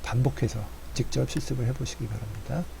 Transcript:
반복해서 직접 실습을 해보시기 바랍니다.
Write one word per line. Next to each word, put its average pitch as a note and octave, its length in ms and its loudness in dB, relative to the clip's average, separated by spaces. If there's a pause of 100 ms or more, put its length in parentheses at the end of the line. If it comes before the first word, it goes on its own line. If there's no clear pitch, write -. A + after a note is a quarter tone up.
반복해서 A#2+ 600 2 (300)
직접 - 360 2
실습을 B2+ 380 0
해보시기 - 400 -2
바랍니다. G#2+ 720 -4